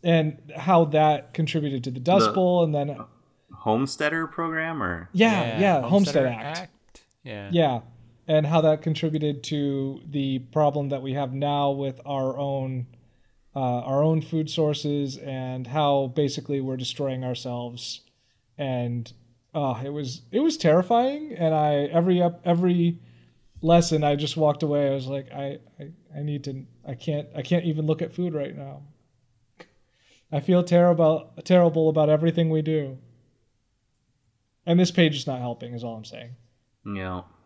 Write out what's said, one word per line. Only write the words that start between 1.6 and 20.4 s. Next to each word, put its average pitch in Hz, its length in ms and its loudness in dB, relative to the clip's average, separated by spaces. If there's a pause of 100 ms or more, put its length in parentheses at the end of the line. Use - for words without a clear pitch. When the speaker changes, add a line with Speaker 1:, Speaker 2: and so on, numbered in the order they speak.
Speaker 1:
to 131 80 -6
the 127 80 -8
Dust 190 280 4
Speaker 2:
The 208 60 2
Speaker 1:
Bowl, 180 300 4
and 151 100 0
then 143 240 -4 (540)
Speaker 2:
Homesteader 147 760 -2
program, 160 540 -4
or? 87 320 -4
Speaker 1:
Yeah, 220 180 4 (100)
Speaker 3:
Yeah, 117 180 -2
Speaker 1:
yeah, 175 220 4
Homestead 147 440 2
Speaker 3:
Homesteader - 20 0
Speaker 1:
Act. 123 320 -6
Speaker 3:
Act. - 420 -20 (220)
Yeah. 101 280 -12
Speaker 1:
Yeah, 143 300 2 (460)
and 156 180 4
how 156 160 4
that 156 220 4
contributed 151 600 -2
to 139 600 -4
the 135 320 -4
problem 143 500 0
that 135 120 -4
we 131 120 -6
have 135 200 -4
now 143 380 -2
with 139 340 -6
our 135 320 -4
own, 131 480 -6 (680)
uh, 139 40 -6 (220)
our 135 220 0
own 160 180 2
food 156 280 -4
sources, 147 680 -2
and 127 500 -8
how 139 480 0
basically 139 460 -2
we're 131 160 -6
destroying 131 460 -6
ourselves. 120 800 -8 (560)
And, 123 540 -4 (420)
uh, 131 300 -4
it 139 60 -6
was, 143 320 -8 (100)
it 214 100 0